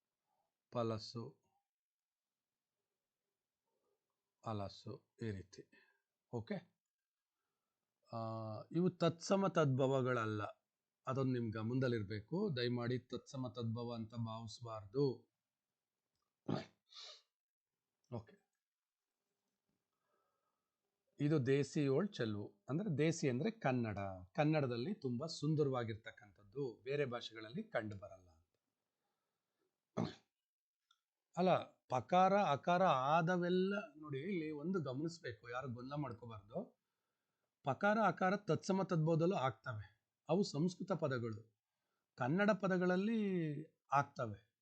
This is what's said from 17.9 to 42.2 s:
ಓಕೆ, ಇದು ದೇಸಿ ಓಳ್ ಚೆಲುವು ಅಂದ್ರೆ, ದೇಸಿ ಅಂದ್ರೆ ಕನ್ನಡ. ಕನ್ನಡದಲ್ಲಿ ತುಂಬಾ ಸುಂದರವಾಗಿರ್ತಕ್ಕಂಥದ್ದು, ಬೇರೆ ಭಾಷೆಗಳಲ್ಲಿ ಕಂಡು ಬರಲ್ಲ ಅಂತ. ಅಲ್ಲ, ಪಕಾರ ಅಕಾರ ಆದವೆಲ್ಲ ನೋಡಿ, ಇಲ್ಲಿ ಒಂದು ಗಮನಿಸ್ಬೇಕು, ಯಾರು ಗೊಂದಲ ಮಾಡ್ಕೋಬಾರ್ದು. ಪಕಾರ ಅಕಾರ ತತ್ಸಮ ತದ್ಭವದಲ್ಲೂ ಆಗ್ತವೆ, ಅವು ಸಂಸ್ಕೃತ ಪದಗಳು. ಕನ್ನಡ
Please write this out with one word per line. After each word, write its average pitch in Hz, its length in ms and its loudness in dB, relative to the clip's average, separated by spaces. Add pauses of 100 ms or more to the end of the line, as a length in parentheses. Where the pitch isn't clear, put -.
ಓಕೆ, - 280 -12 (2750)
ಇದು 147 260 2
ದೇಸಿ 143 420 2
ಓಳ್ 160 200 2
ಚೆಲುವು 107 460 -4 (140)
ಅಂದ್ರೆ, 160 300 -2
ದೇಸಿ 156 320 2
ಅಂದ್ರೆ 147 200 0
ಕನ್ನಡ. 117 480 0 (340)
ಕನ್ನಡದಲ್ಲಿ 147 600 2
ತುಂಬಾ 131 320 -4
ಸುಂದರವಾಗಿರ್ತಕ್ಕಂಥದ್ದು, 120 1600 -4
ಬೇರೆ 143 220 -2
ಭಾಷೆಗಳಲ್ಲಿ 117 560 -8
ಕಂಡು 110 340 -6
ಬರಲ್ಲ - 320 -16
ಅಂತ. - 180 -20 (3000)
ಅಲ್ಲ, 170 260 4 (260)
ಪಕಾರ 185 540 6
ಅಕಾರ 175 420 4
ಆದವೆಲ್ಲ 175 960 4
ನೋಡಿ, 151 380 -8
ಇಲ್ಲಿ 160 320 -4
ಒಂದು 160 300 -2
ಗಮನಿಸ್ಬೇಕು, 135 720 -6
ಯಾರು 131 180 -6
ಗೊಂದಲ 123 260 -8
ಮಾಡ್ಕೋಬಾರ್ದು. 120 840 -8 (880)
ಪಕಾರ 202 420 2
ಅಕಾರ 185 300 2
ತತ್ಸಮ 190 460 0
ತದ್ಭವದಲ್ಲೂ 170 540 2
ಆಗ್ತವೆ, 127 580 -4 (340)
ಅವು 180 140 4
ಸಂಸ್ಕೃತ 180 500 -2
ಪದಗಳು. 120 600 -2 (640)
ಕನ್ನಡ 180 360 2